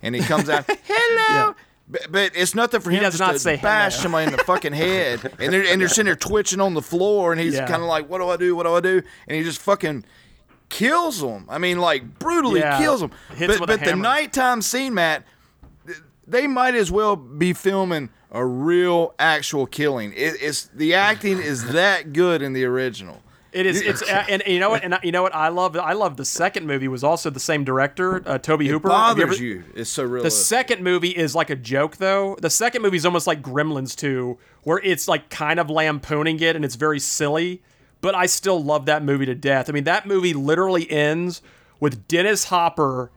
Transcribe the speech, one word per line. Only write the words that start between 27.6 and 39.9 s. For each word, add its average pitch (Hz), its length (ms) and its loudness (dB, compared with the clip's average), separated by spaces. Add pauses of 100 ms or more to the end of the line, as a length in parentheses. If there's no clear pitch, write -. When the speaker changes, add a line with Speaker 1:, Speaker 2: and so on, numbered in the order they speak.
Speaker 2:
director, 139 600 0
uh, 135 140 -4
Tobe 156 240 0
Speaker 1:
It 143 60 2
Speaker 2:
Hooper. 156 220 0
Have 220 280 4
you 170 60 6
Speaker 1:
bothers 175 140 0
Speaker 2:
ever 123 60 -6
Speaker 1:
you. 98 200 -8 (100)
It's 113 160 -8
so 147 120 -4
Speaker 2:
The 127 60 -2
Speaker 1:
realistic. 123 380 0
Speaker 2:
second 233 380 0
movie 180 240 2
is 165 260 0
like 160 160 0
a 143 60 -4
joke, 135 400 -2
though. 196 440 0
The 165 80 -2
second 233 340 0
movie 196 160 2
is 147 60 -4
almost 175 220 2
like 160 160 -2
Gremlins 135 540 -4
Two, 127 420 -4 (240)
where 165 220 0
it's, 185 240 0
like, 160 220 0
kind 156 280 -2
of 165 100 0
lampooning 156 720 0
it 165 160 2
and 156 100 -4
it's 127 120 -4
very 147 240 0
silly. 160 600 -2 (420)
But 190 120 0
I 180 120 2
still 180 360 0
love 143 240 0
that 151 180 2
movie 139 220 2
to 127 80 -2
death. 135 340 0
I 151 40 -4
mean, 147 120 -2
that 185 220 0